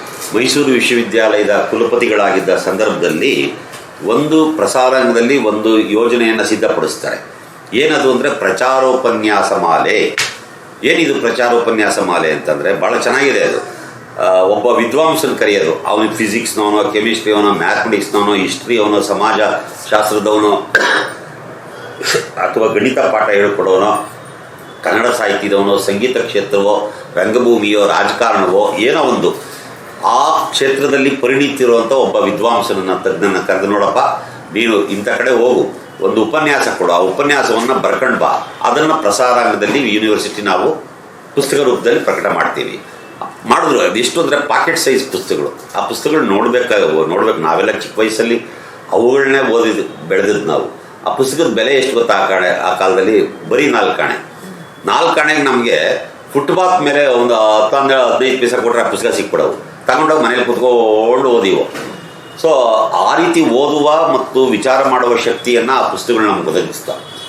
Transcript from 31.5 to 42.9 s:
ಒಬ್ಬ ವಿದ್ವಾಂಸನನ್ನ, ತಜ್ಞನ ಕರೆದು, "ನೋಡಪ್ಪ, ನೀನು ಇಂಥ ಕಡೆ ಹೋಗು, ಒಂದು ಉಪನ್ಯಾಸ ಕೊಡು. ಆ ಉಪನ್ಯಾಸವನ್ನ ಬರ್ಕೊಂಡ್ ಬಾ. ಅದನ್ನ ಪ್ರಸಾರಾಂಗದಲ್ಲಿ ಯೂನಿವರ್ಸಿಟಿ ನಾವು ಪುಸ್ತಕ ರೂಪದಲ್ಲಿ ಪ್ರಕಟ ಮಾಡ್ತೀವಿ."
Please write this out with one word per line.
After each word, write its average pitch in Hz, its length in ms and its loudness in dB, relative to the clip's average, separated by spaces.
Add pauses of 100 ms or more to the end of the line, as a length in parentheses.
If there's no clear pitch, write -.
ಒಬ್ಬ 117 240 2
ವಿದ್ವಾಂಸನನ್ನ, 98 800 0
ತಜ್ಞನ 95 440 0 (100)
ಕರೆದು, 95 200 -2
"ನೋಡಪ್ಪ, 101 320 0 (540)
ನೀನು 107 340 2
ಇಂಥ 101 220 -4
ಕಡೆ 123 220 0
ಹೋಗು, - 540 0 (160)
ಒಂದು 107 220 2
ಉಪನ್ಯಾಸ 147 440 0 (100)
ಕೊಡು. 87 160 0
ಆ 85 40 4
ಉಪನ್ಯಾಸವನ್ನ 120 760 0
ಬರ್ಕೊಂಡ್ 117 460 0
ಬಾ. - 100 2 (340)
ಅದನ್ನ 151 300 2
ಪ್ರಸಾರಾಂಗದಲ್ಲಿ 120 1040 0
ಯೂನಿವರ್ಸಿಟಿ 104 460 -2
ನಾವು 101 340 0 (600)
ಪುಸ್ತಕ 139 220 0
ರೂಪದಲ್ಲಿ 120 420 2
ಪ್ರಕಟ - 260 -2
ಮಾಡ್ತೀವಿ." - 560 -4 (640)